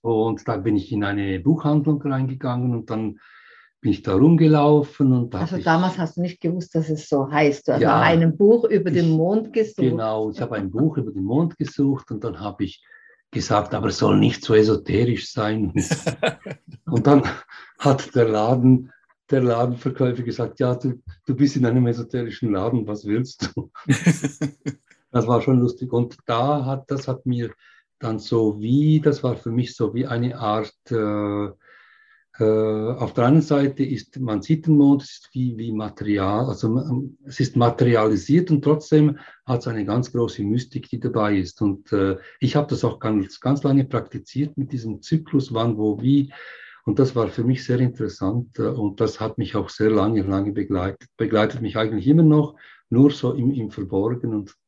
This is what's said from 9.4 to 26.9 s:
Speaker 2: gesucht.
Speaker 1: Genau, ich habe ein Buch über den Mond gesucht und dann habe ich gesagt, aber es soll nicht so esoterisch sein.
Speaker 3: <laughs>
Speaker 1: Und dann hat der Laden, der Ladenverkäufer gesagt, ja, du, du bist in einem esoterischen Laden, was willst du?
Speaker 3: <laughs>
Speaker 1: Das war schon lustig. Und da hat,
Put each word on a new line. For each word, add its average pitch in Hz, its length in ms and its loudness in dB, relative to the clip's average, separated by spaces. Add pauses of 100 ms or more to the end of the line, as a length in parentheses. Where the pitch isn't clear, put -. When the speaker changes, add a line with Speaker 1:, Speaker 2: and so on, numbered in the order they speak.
Speaker 2:
gesucht. 220 240 -2
Speaker 1:
Genau, 110 540 0
ich - 100 -12
habe 117 140 -6
ein 98 140 -4
Buch 147 280 0
über 113 140 -4
den 95 120 -6
Mond 147 340 0
gesucht 139 540 -2
und 104 120 -10
dann 101 160 -8
habe 104 260 -6
ich - 180 -12 (480)
gesagt, 104 420 -2
aber 107 140 -2
es 101 100 -2
soll 101 220 4
nicht 113 240 2
so 113 120 0
esoterisch 107 760 2
sein. 107 440 -2
Speaker 3:
<laughs> - 1120 -6
Speaker 1:
Und 117 180 0
dann 143 140 6 (560)
hat - 380 0
der 117 120 4
Laden, 123 640 4 (380)
der 131 140 2
Ladenverkäufer 123 800 -2
gesagt, 117 360 -6
ja, 127 160 0
du, 123 240 -6 (280)
du 131 80 -2
bist 139 200 2
in 123 100 2
einem 120 200 2
esoterischen 117 680 -4
Laden, 104 360 -2
was 104 180 -10
willst 117 500 -4
du? - 160 -10 (140)
Speaker 3:
<laughs> - 760 -2 (520)
Speaker 1:
Das 117 140 0
war 117 160 2
schon 127 180 2
lustig. 123 320 -2
Und 120 260 -2 (100)
da 131 380 0
hat, 135 260 -6